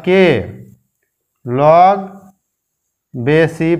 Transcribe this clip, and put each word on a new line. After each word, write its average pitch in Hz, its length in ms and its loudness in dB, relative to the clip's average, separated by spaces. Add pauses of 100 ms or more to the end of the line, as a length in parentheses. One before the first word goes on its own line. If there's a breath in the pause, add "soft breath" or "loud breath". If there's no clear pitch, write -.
K - 60 -4 (1400)
log 170 640 2 (1080)
base 156 480 -2
E 165 180 -2